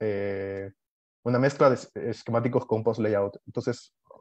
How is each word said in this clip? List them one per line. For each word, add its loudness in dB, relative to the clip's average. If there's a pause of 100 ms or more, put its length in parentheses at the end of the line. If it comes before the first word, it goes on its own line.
eh, -4 (500)
una 2
mezcla 6
de 6
es-, -6
esquemáticos -2
con -2
post-layout. 0 (100)
Entonces, -6 (260)